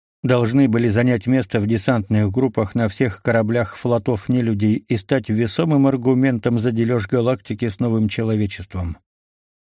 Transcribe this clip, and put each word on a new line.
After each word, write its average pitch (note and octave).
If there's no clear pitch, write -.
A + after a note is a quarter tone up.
должны B2
были A#2
занять A#2
место B2+
в G#2
десантных G#2+
группах A#2+
на A#2
всех A2
кораблях A2+
флотов A#2+
нелюдей A2+
и A#2
стать B2+
весомым C3+
аргументом B2+
за A#2+
делёж A2+
галактики A#2+
с G#2+
новым A2+
человечеством. G2+